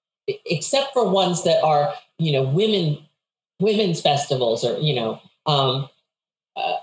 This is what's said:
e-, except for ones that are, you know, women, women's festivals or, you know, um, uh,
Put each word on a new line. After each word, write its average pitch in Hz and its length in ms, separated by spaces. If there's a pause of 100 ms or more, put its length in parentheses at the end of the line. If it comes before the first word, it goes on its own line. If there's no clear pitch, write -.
(280)
e-, - 180
except 269 480
for 233 160
ones 180 340
that 160 180
are, 147 320 (240)
you 160 140
know, 135 120
women, 170 600 (540)
women's 196 420
festivals 123 640
or, 117 160
you 147 160
know, 110 260 (240)
um, 139 440 (640)
uh, - 280